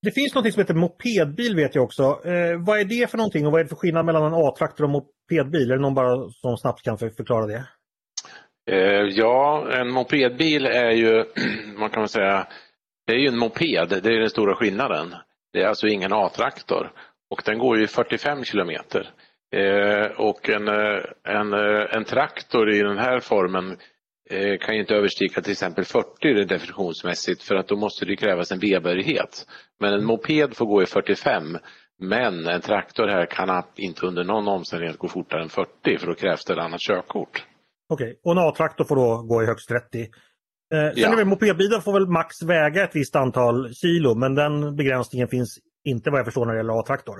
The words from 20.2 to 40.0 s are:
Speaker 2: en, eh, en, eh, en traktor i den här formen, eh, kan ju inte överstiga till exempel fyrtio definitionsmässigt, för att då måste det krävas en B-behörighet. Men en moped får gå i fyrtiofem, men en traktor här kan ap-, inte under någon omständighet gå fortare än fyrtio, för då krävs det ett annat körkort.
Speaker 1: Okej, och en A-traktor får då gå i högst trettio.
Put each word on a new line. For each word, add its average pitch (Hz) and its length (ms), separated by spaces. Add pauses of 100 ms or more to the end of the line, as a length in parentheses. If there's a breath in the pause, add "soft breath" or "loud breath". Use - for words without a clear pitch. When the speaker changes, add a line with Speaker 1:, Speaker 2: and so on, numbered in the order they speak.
Speaker 2:
en, 104 180
eh, 104 320 (240)
en, 104 300
eh, 104 420
en 110 100
traktor 117 680
i 104 80
den 101 180
här 123 220
formen, 92 580 (520 soft breath)
eh, 98 320
kan 110 140
ju 107 60
inte 101 120
överstiga 98 480
till 101 100
exempel 92 340
fyrtio 113 600
definitionsmässigt, 90 1000
för 101 120
att 95 120
då 104 80
måste 104 300
det 98 100
krävas 92 360
en 95 80
B-behörighet. 95 840 (340 loud breath)
Men 101 140
en 104 120
moped 127 520
får 117 80
gå 101 180
i - 20
fyrtiofem, 95 720 (420 loud breath)
men 92 480
en 87 140
traktor 104 460
här 92 180
kan 92 240
ap-, 90 260
inte 92 300
under 90 180
någon 104 240
omständighet 85 500
gå 90 100
fortare 82 360
än 82 60
fyrtio, - 480
för 82 100
då 85 60
krävs 85 320
det 95 80
ett 80 60
annat 82 220
körkort. - 640 (480)
Speaker 1:
Okej, 123 300
och 175 80
en 175 60
A-traktor 160 480
får 147 100
då 117 260
gå 113 220
i - 20
högst 113 240
trettio. 120 320 (720 soft breath)